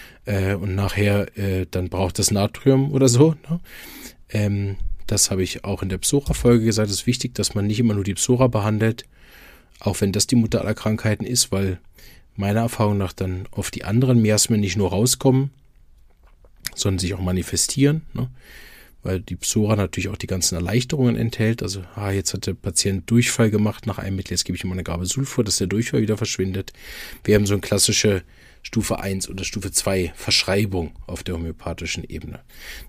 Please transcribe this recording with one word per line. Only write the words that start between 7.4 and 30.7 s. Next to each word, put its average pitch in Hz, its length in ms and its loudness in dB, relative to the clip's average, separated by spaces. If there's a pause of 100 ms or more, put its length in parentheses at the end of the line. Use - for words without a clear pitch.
man 101 140 0
nicht 107 100 0
immer 117 160 4
nur 101 80 0
die 95 120 -2
Psora 127 340 4
behandelt, 110 560 0 (760)
auch - 220 -2
wenn 101 100 2
das 101 160 0
die - 80 2
Mutter 113 260 4
aller 107 140 -2
Krankheiten 107 500 -2
ist, 120 280 0
weil 95 260 0 (560)
meiner 101 280 0
Erfahrung 107 360 0
nach 95 140 -2
dann 92 400 -6
oft - 240 -6
die - 80 -10
anderen 120 360 4
Miasmen 107 380 4
nicht 98 180 0
nur 98 140 2
rauskommen, 127 600 2 (1200)
sondern 95 240 -2
sich 90 160 -4
auch 95 60 -8
manifestieren, 117 840 0 (120)
ne? 123 140 -4 (800)
Weil 92 140 -2
die - 160 -10
Psora 107 400 0
natürlich 92 320 -2
auch 101 80 -8
die - 100 -8
ganzen 92 300 -2
Erleichterungen 120 600 2
enthält. 113 460 0
Also, 98 200 -6 (120)
ah, 101 160 -4
jetzt 98 240 -2
hat 95 120 -8
der 95 80 -2
Patient 98 560 -2
Durchfall 117 400 4
gemacht 104 360 0
nach 101 120 -2
einem 95 180 -4
Mittel, 95 160 -6
jetzt 90 120 -2
gebe 92 120 -4
ich - 80 -8
ihm 92 80 -4
eine 92 100 -4
Gabe 85 240 -4
Sulfur, 131 380 -2
dass 104 140 0
der 95 100 0
Durchfall 117 340 0
wieder 107 140 2
verschwindet. 98 560 -4 (520)
Wir 104 120 6
haben 104 100 4
so 101 80 2
eine 98 60 0
klassische 101 600 2 (400)
Stufe - 360 -2
eins 95 320 -6
oder 95 140 -8
Stufe 101 260 -6
zwei 92 460 0
Verschreibung 95 760 0 (140)